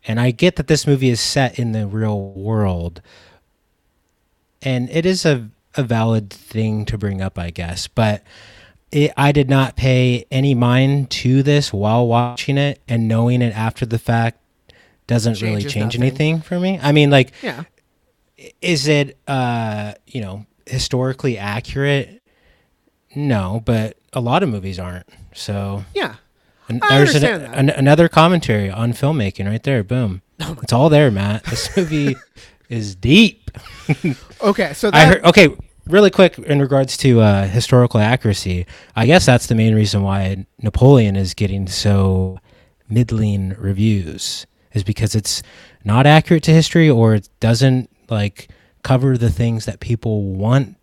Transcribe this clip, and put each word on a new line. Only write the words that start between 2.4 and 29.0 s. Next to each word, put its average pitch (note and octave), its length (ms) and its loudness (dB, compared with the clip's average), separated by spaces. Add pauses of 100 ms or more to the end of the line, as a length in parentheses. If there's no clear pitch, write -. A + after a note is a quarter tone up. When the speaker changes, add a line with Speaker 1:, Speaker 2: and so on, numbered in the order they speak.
Speaker 1:
and B2+ 280 -4
it D#3+ 160 -2
is F#3 200 -2
a, B2 240 0 (260)
a C#3+ 80 -2
valid A2+ 460 0
thing A2 560 -6
to A2 120 -6
bring G2 240 -4
up, F#2+ 160 -6
I F2 120 -8
guess. F2 380 -10
But G#2+ 360 -2 (680)
it, D3 260 0
I C#3+ 140 2
did C#3 180 0
not C3+ 260 0
pay B2+ 560 0
any C#3 220 0
mind C3 580 2
to C3 320 0
this D3 300 0
while A2 340 0
watching A#2+ 500 -2
it, C#3+ 300 -2
and A2+ 200 -2
knowing A#2 340 0
it A#2 140 -2
after A2 300 -6
the A2+ 140 -6
fact A#2 400 -2 (680)
doesn't A2+ 340 -2
really G#2+ 200 -4
Speaker 2:
Changes - 120 -8
Speaker 1:
change A2 240 -4
Speaker 2:
nothing. B2 100 0
Speaker 1:
anything D#3 340 -2
for F3 180 -8
me. F#3 220 -4
I D3 100 0
mean, D3 180 4
like, C#3 320 2
Speaker 2:
Yeah. D#3+ 220 -10 (760)
Speaker 1:
i-, - 120 -20 (100)
is D#3 260 -2
it, C#3+ 300 0 (100)
uh, A#2 680 -4 (140)
you B2 140 -10
know, G2+ 240 -12 (200)
historically B2+ 720 -4
accurate? C#3 840 -6 (920)
No, A2+ 500 -4
but A2 320 -4 (160)
a C3 80 -4
lot B2 220 -2
of E3+ 60 -2
movies G2 300 -8
aren't. F2+ 260 -12 (280)
So G2 500 -8 (100)
Speaker 2:
Yeah. E3 220 -8 (540)
Speaker 1:
an-, A#2 120 -6
Speaker 2:
I G#4 160 2
Speaker 1:
there's C#3+ 180 4
an, C#3+ 100 2
Speaker 2:
understand G3 180 -4
that. - 140 -10
Speaker 1:
an-, C3+ 200 2
another D3 300 4
commentary D#3 640 2
on A2+ 240 -4
filmmaking A2+ 520 -4